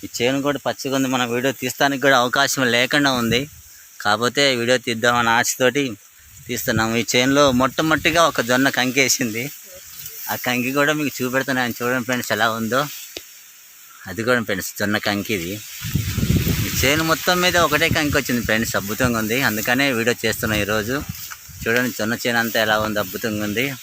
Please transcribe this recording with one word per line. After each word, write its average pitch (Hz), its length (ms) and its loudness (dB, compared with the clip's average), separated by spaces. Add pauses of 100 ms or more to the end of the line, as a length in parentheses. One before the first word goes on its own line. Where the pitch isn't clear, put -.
ఈ 101 120 -10
చేను 127 300 0
కూడా 143 180 0
పచ్చిగా 131 340 -4
ఉంది, 135 140 2
మనం 123 220 2
వీడియో 123 260 0
తీస్తానికి 139 460 -2
కూడా 135 160 6
అవకాశం 135 400 0 (120)
లేకుండా 139 360 2 (100)
ఉంది. 117 200 2 (640)
కాకపోతే 113 380 2 (180)
వీడియో 120 260 4
తీద్దామన్న 117 520 2
ఆశతోటి 127 460 2 (640)
తీస్తున్నాము. 113 440 0 (100)
ఈ - 100 0
చేనులో 135 320 4 (160)
మొట్టమొదటిగా 160 720 2
ఒక 123 180 -2
జొన్న 127 180 4 (100)
కంకి 127 260 0
వేసింది. 120 400 -2 (880)
ఆ 107 40 -4 (120)
కంకి 123 320 -2
కూడా 147 180 4
మీకు 147 220 -2
చూపెడుతున్నాను, 127 600 -2
చూడండి 123 300 -2
ఫ్రెండ్స్ 120 260 -2
ఎలా 110 120 2 (100)
ఉందో. 113 240 0 (1300)
అది 90 180 -8
కూడా 123 220 2
ఫ్రెండ్స్ - 320 -4
జొన్న 104 160 -2 (100)
కంకి 101 320 -2
ఇది. 87 140 -6 (1120)
ఈ - 20 -6 (120)
చేను 147 220 2 (100)
మొత్తం 180 220 0 (100)
మీద 175 120 2 (100)
ఒకటే 151 200 2 (100)
కంకి 147 220 0
వచ్చింది 120 280 -2
ఫ్రెండ్స్, 113 320 0
అద్భుతంగా 110 440 -2
ఉంది. 110 140 -2 (120)
అందుకనే 123 360 0 (120)
వీడియో 113 260 2
చేస్తున్నాం 107 420 0
ఈరోజు. 110 300 -2 (680)
చూడండి 120 360 2
జొన్న 110 240 0
చేను 117 220 0
అంతా 113 120 -2 (100)
ఎలా 107 180 4
ఉంది, 104 180 -2
అద్భుతంగా 104 460 -4
ఉంది. 113 160 -2 (160)